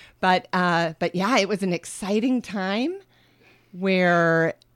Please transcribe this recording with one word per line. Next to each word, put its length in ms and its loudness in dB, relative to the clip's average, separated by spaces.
But, 340 2
uh, 460 0
but 160 -4
yeah, 240 2
it 100 0
was 140 -2
an 100 -2
exciting 680 -2
time 560 -4
where 800 2